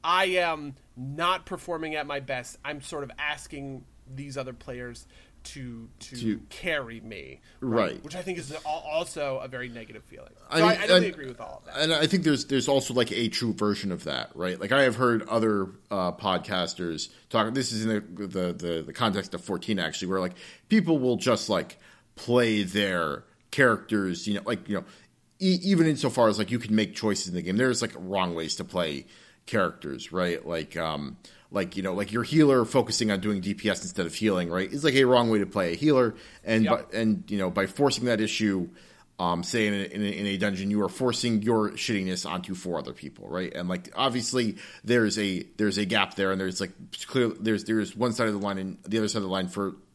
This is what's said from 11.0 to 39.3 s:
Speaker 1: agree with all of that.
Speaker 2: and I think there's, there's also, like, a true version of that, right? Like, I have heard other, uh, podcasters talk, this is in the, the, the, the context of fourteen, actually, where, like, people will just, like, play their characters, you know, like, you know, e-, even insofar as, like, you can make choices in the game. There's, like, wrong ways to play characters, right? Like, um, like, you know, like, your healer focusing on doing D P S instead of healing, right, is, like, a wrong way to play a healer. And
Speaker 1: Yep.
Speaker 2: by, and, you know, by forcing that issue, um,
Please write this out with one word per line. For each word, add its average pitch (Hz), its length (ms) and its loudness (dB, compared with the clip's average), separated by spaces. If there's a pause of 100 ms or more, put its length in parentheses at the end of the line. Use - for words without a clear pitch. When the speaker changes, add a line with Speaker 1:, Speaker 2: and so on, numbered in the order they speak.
Speaker 1:
agree 139 220 -6
with 120 120 -14
all 69 260 -14
of - 80 -18
that. 135 80 -2
Speaker 2:
and 160 120 2
I 156 140 4
think 175 180 2
there's, 147 200 2
there's 131 220 0
also, 139 260 2
like, 117 200 2
a 110 160 0
true 110 240 -2
version 101 400 0
of 73 100 -6
that, 67 320 -4
right? 90 240 -4
Like, 101 140 -2
I 139 100 6
have 117 140 4
heard 120 320 4
other, 107 400 2 (200)
uh, 90 220 0
podcasters 90 960 -2 (220)
talk, 110 240 2
this 127 180 -2
is 110 140 -2
in 113 40 0
the, 101 380 -4
the, 90 260 -2
the, 82 340 -4
the 78 60 -14
context 101 400 -2
of 85 80 -8
fourteen, 95 380 -2
actually, 85 300 -4
where, 95 100 0
like, 90 140 -2 (340)
people 165 320 4
will 127 160 2
just, 117 320 0
like, 92 300 -2 (400)
play 117 460 4
their 90 600 -2 (260)
characters, 104 800 2
you 104 80 0
know, 98 100 -4
like, 104 220 -2
you 104 80 -2
know, 185 80 -4 (560)
e-, 185 240 4
even 175 240 6
insofar 127 400 4
as, 101 100 4
like, 104 140 -2
you 120 80 0
can 107 160 0
make 107 200 2
choices 101 340 -2
in 87 40 -6
the 87 80 -2
game. 92 140 -2
There's, 123 260 2
like, 113 140 -4
wrong 92 400 -2
ways 80 220 -4
to 85 80 -6
play 80 400 -4 (400)
characters, 85 680 -2
right? 87 340 0
Like, 82 300 -6
um, 78 400 -4 (360)
like, 92 240 -2
you 95 60 -4
know, 92 120 -2
like, 104 180 -4
your 113 120 0
healer 139 400 6
focusing 113 460 2
on 98 120 2
doing 101 200 0
D 92 140 -2
P 107 140 0
S 92 120 0
instead 92 240 -4
of 82 80 -6
healing, 92 360 0
right, 92 220 -2
is, 143 120 -6
like, 147 100 4
a 135 100 8
wrong 120 280 6
way 107 80 4
to 95 80 0
play 90 260 0
a - 20 -2
healer. 127 380 4 (300)
And 110 220 4
Speaker 1:
Yep. 113 260 0
Speaker 2:
by, 104 60 -4
and, 110 300 2
you 101 120 -2
know, 92 100 0
by 95 160 2
forcing 123 400 2
that 113 160 2
issue, 101 480 0 (480)
um, 87 240 2